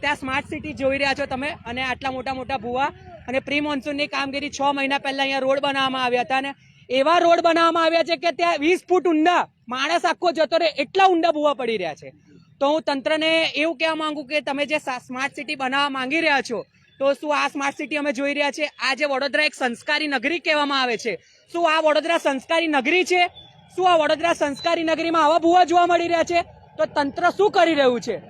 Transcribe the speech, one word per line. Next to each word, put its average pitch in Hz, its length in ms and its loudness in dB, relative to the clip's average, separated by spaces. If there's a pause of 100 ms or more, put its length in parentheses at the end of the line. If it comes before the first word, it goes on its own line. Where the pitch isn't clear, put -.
ત્યાં 285 160 -2
સ્માર્ટ 277 320 -6
સિટી 311 240 -10
જોઈ 269 260 -2
રહ્યા 269 160 0
છો 277 120 -4
તમે 269 240 -6 (160)
અને 240 160 -8
આટલા 262 280 -4
મોટા 262 240 -6
મોટા 262 240 -6
ભૂવા 247 320 -2 (380)
અને 262 120 -2
પ્રી 285 200 -2
મોન્સૂનની 294 460 -4
કામગીરી 277 440 -6
છ 277 100 -10
મહિના 277 380 0
પહેલા 277 240 -4
અહીંયા 269 180 -2
રોડ 269 200 0
બનાવવામાં 269 440 -2
આવ્યા 247 180 0
હતા 262 140 -2
અને 277 180 -4 (340)
એવા 269 300 4
રોડ 339 220 6
બનાવવામાં 330 440 4
આવ્યા 330 180 2
છે 330 140 0
કે 339 160 -2
ત્યાં 339 280 0
વીસ 339 280 2
ફૂટ 349 180 2
ઊંડા, 320 420 2 (200)
માણસ 285 360 -2
આખો 339 280 0
જતો 320 260 0
રહે 330 100 2 (100)
એટલા 370 280 2
ઊંડા 339 260 4
ભૂવા 294 220 2
પડી 233 220 -4
રહ્યા 165 180 -4
છે. 135 180 -18 (480)
તો 277 80 2
હું 311 140 0
તંત્રને 311 720 0
એવું 302 220 -2
કહેવા 320 180 -2
માંગુ 311 300 -6
કે 302 160 -2
તમે 285 260 -4
જે 302 120 -2
સા-, 262 200 -6
સ્માર્ટ 262 360 -8
સિટી 302 220 -8
બનાવવા 269 320 -2
માંગી 269 320 -2
રહ્યા 294 220 2
છો, 220 220 -8 (360)
તો 277 140 2
શું 294 220 -4
આ 277 120 0
સ્માર્ટ 277 280 -4
સિટી 302 200 -6
અમે 285 160 -2
જોઈ 277 220 -2
રહ્યા 285 160 0
છે? 294 200 -6 (160)
આ 269 80 0
જે 269 100 -2
વડોદરા 285 400 0
એક 302 100 -2
સંસ્કારી 294 540 -2
નગરી 285 320 -2
કહેવામાં 285 420 0
આવે 240 140 -2
છે, 208 220 -6 (340)
શું 339 200 0
આ 320 80 2
વડોદરા 311 380 2
સંસ્કારી 330 500 -2
નગરી 302 360 2
છે? 359 180 2 (540)
શું 370 140 0
આ 349 60 6
વડોદરા 311 380 2
સંસ્કારી 339 500 -2
નગરીમાં 320 400 0
આવા 320 140 4
ભૂવા 339 260 6
જોવા 349 220 4
મળી 339 220 2
રહ્યા 330 160 0
છે? 339 160 0 (380)
તો 311 80 2
તંત્ર 311 440 0
શું 392 200 2
કરી 330 240 4
રહ્યું 254 260 2
છે? 196 160 -6 (140)